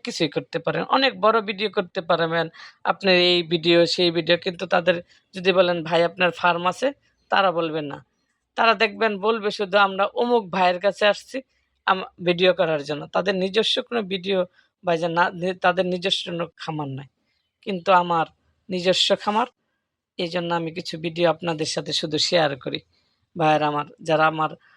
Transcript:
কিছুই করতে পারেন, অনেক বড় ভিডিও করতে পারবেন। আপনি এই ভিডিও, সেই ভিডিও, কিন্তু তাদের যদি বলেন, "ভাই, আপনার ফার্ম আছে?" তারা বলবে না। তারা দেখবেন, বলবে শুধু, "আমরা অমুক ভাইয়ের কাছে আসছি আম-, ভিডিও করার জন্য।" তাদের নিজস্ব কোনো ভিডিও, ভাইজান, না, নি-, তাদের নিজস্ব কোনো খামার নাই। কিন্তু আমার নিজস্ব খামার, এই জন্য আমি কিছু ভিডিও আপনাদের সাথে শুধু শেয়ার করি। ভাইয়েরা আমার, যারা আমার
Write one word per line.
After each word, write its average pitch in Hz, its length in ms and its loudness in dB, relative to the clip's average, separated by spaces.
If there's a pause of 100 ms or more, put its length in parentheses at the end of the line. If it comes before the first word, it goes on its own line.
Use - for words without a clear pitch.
কিছুই 170 260 -4
করতে - 300 -6
পারেন, 160 240 -4
অনেক 247 380 0
বড় 220 200 4
ভিডিও 202 280 -4
করতে 185 320 -4
পারবেন। 165 440 0 (380)
আপনি - 280 0
এই 175 320 4
ভিডিও, 170 420 4
সেই 175 260 0
ভিডিও, 165 260 2
কিন্তু 180 280 -6
তাদের 175 300 2 (400)
যদি 190 160 0
বলেন, 175 320 2
"ভাই, 170 200 2
আপনার 170 280 0
ফার্ম 170 340 0
আছে?" 180 220 -2 (440)
তারা 190 200 2
বলবে 160 300 -2
না। 139 240 -10 (520)
তারা 226 160 4
দেখবেন, 208 440 0
বলবে 208 340 -2
শুধু, 196 260 -2
"আমরা 196 280 2
অমুক 240 440 0
ভাইয়ের 180 300 2
কাছে 202 260 0
আসছি 208 320 0 (500)
আম-, 190 220 0 (140)
ভিডিও 175 300 4
করার 160 300 0
জন্য।" 151 240 -8
তাদের 190 280 -2
নিজস্ব 190 460 0
কোনো 240 200 -6
ভিডিও, 185 440 -4 (380)
ভাইজান, 170 280 0
না, 170 180 2
নি-, 185 300 -6
তাদের 180 260 0
নিজস্ব 180 460 -4
কোনো 165 140 -6 (120)
খামার 151 300 -8
নাই। 135 200 -10 (540)
কিন্তু 190 300 -6
আমার 175 340 4 (440)
নিজস্ব 180 460 2
খামার, 220 320 -2 (720)
এই 180 100 -4
জন্য 170 260 -4
আমি 165 180 -2
কিছু 170 260 -10
ভিডিও 165 320 0
আপনাদের 156 360 -2
সাথে 151 280 -6
শুধু 156 240 -4
শেয়ার 156 380 2
করি। 127 240 -8 (560)
ভাইয়েরা 156 320 2
আমার, 147 180 -2 (160)
যারা 156 260 2
আমার 156 240 -2 (260)